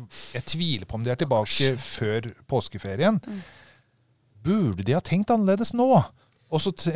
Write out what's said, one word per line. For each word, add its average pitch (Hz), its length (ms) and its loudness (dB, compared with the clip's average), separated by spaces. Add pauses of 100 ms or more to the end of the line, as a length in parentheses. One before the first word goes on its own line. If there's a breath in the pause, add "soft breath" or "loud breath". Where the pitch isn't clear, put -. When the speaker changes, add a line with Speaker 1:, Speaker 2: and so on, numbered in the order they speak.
(320 loud breath)
Speaker 1:
jeg 135 140 -6
tviler 156 400 -2
på - 80 -10
om 113 100 -2
de 123 60 0
er 123 100 -2
tilbake 131 560 2
før 110 540 -4 (180)
påskeferien. 139 720 0
Speaker 2:
Mm. 196 220 -10 (1000 loud breath)
Speaker 1:
Burde 139 420 0
de 123 80 2
ha - 100 0
tenkt 202 300 0
annerledes 208 420 2
nå? 254 120 4 (640 soft breath)
Og 160 100 0
så 190 100 -2
t-, 165 240 -4